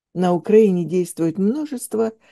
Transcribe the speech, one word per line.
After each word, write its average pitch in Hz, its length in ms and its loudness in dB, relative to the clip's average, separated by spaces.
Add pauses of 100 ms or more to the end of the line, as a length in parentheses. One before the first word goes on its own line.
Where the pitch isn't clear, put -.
(160)
На 180 180 0
Украине 185 520 2
действует 165 520 -2
множество 226 760 -4 (180)